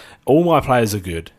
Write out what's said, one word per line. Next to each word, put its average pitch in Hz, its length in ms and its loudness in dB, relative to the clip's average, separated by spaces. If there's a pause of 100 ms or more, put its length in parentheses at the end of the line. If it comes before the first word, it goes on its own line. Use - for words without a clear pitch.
(240)
all 156 200 2
my 160 160 2
players 120 340 0
are 104 60 -6
good 82 380 -10